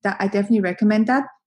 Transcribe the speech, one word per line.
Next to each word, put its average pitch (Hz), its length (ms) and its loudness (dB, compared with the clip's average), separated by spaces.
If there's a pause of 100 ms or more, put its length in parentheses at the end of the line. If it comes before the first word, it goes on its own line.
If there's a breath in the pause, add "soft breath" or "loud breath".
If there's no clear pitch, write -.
that 196 160 -4
I 202 80 -2
definitely 202 340 0
recommend 208 460 0
that. 262 180 0 (220)